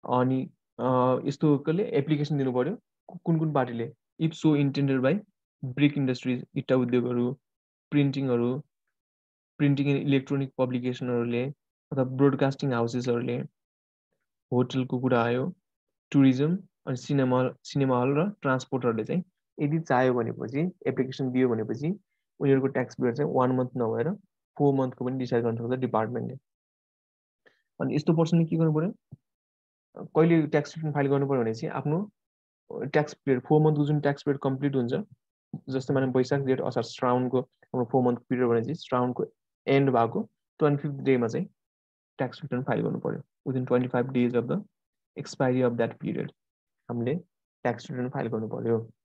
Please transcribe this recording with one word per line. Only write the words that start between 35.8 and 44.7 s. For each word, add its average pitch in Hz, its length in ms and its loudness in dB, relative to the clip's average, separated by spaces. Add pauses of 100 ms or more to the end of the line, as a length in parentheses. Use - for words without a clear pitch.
मानौँ 131 180 0
वैशाख, 131 300 2
जेठ, 131 200 0
असार, 117 220 -2
श्रावणको 127 580 0
हाम्रो - 440 -6
फोर 127 180 0
मन्थ 120 160 0
पिरियड 123 280 0
भनेपछि 117 280 0
श्रावणको 123 500 -2 (420)
end 139 220 4
भएको 117 320 2 (380)
ट्वेन्टी 143 240 2
फिफ्थ 143 120 -4
डेमा 127 320 2
चाहिँ 139 200 -4 (720)
tax 123 260 -6
return 127 200 -4
file 113 180 -2
गर्नु 123 180 -2
पऱ्यो। - 220 -6 (260)
Within 127 220 -2
twenty-five 123 460 0
days 123 260 2
of 117 40 -4
the 143 120 -2 (640)